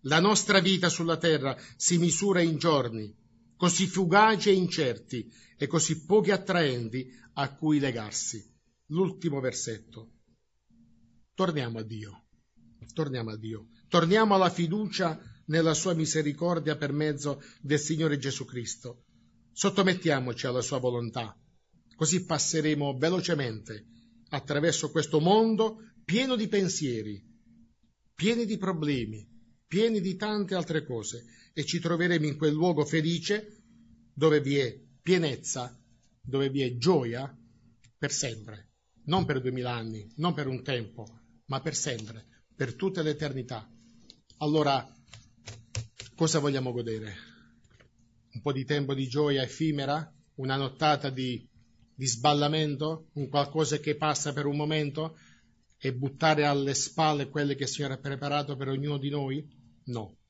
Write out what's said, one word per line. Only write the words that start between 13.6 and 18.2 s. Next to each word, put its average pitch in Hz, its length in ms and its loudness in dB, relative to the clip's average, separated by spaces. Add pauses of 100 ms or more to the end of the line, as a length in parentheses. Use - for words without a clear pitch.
Torniamo 196 480 6
alla 190 140 6
fiducia 175 720 -2 (280)
nella 160 260 4
sua 180 180 0
misericordia 156 840 0
per 143 160 -4
mezzo 143 500 -2 (180)
del 143 180 2
Signore 151 380 0
Gesù 131 300 -6